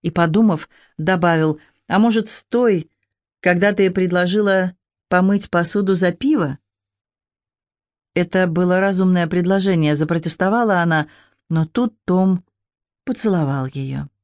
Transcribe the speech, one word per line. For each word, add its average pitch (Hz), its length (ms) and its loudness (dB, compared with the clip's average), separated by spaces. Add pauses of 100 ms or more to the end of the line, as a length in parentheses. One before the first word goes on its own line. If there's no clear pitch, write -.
И, 170 80 -4
подумав, 170 580 0 (300)
добавил: 160 600 0 (280)
«А 175 100 0
может, 220 320 0
с - 160 -14
той, 226 460 0 (480)
когда 185 340 2
ты 190 160 2
предложила 185 840 0 (340)
помыть 190 400 2
посуду 185 460 0
за 175 160 0
пиво?» 180 480 -2 (1500)
Это 180 320 0
было 180 340 0
разумное 185 460 2
предложение, 175 720 0
запротестовала 175 840 -2
она, 160 260 0 (420)
но 160 160 0
тут 240 300 -4 (100)
Том 185 400 0 (580)
поцеловал 160 600 -2
её. 135 440 -10 (140)